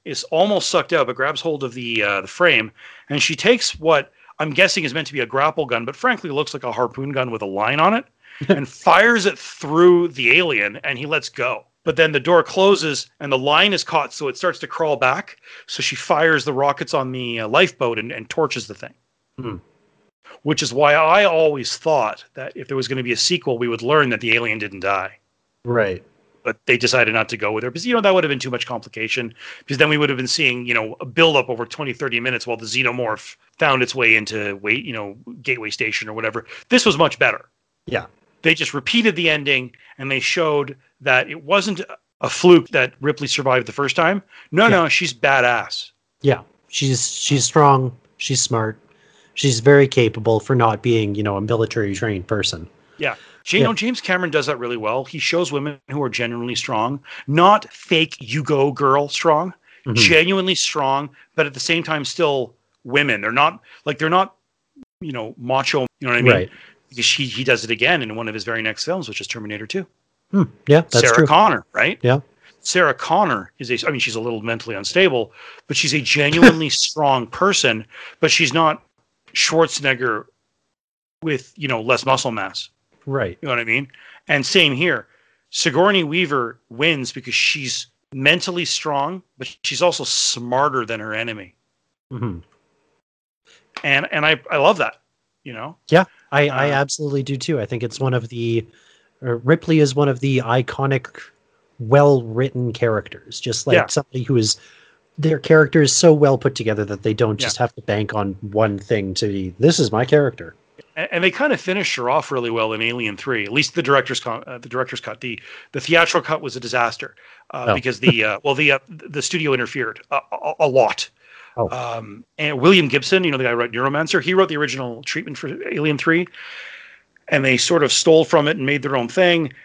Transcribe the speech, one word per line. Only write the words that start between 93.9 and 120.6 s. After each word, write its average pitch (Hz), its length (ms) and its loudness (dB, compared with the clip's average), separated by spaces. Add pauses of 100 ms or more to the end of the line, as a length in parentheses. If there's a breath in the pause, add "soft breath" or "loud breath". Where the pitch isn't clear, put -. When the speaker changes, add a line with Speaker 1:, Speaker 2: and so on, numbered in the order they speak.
Speaker 1:
and 151 140 0
I, 156 140 2 (100)
I 160 80 0
love 180 200 4
that, 113 220 -4 (440)
you 135 80 -14
know? 120 240 -14 (120)
Speaker 2:
Yeah, 180 160 6 (280 soft breath)
I, 143 160 4
I 139 220 0
Speaker 1:
Uh, 139 40 0
Speaker 2:
absolutely 139 480 -2
do 135 140 -6
too. 131 240 -2
I 107 60 -4
think 117 160 -6
it's 120 160 -8
one 131 160 0
of 117 140 -2
the, 117 380 -2 (560 soft breath)
uh, 120 160 -2
Ripley 160 420 2
is 135 140 4
one 143 140 2
of 127 120 -2
the 135 180 0
iconic, 127 800 -2 (600)
well-written 123 920 2
characters, - 680 -4
just - 260 -6
like 151 100 4
Speaker 1:
Yeah. 135 100 4
Speaker 2:
somebody 131 360 -4
who 131 140 0
is, 107 200 2 (640 soft breath)
their 156 200 2
character 156 440 6
is 135 120 2
so 165 180 8
well 143 260 4
put 131 160 -2
together 107 300 -2
that 101 180 -8
they 110 120 0
don't 107 260 0
Speaker 1:
Yeah. 117 60 -4
Speaker 2:
just 110 100 -4
have 123 180 -2
to - 80 -18
bank 104 320 -2
on 98 280 -2
one 104 360 0
thing 98 360 -2
to 110 140 -4
be, 95 300 -6
"This 156 200 4
is 127 140 2
my 110 120 2
character." 143 500 2 (420)
Speaker 1:
And, 156 160 -6
and 175 120 0
they 190 60 4
kind 285 220 0
of 185 80 -2
finished 185 360 -4
her 123 140 -4
off 147 200 0
really 123 200 -4
well 110 220 -2
in 110 100 -6
Alien 117 340 -4
Three, 117 280 -4
at 101 80 -10
least 147 220 0
the 170 80 -2
director's 135 380 0
con-, 117 260 -8
uh, 127 120 -14
the 123 100 -20
director's 127 320 -6
cut. 110 200 -14
The, 117 180 -10 (340 loud breath)
the 135 80 -8
theatrical 165 420 2
cut 156 200 -4
was 131 140 -10
a 127 40 -12
disaster, 120 540 -4 (380 soft breath)
uh, 127 160 -8
Speaker 2:
Oh. 104 60 4
Speaker 1:
because 120 260 -4
the, 117 240 4
uh, 107 200 -2
well, 143 100 0
the, 147 180 2
uh, 135 60 0 (100)
the 151 340 -12
studio 156 300 -2
interfered 120 480 -6 (100)
a, 143 100 -2 (120)
a, 151 280 -6